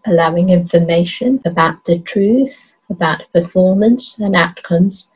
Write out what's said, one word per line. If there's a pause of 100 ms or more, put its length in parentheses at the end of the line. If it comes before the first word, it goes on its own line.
allowing
information
about
the
truth, (120)
about (100)
performance
and
outcomes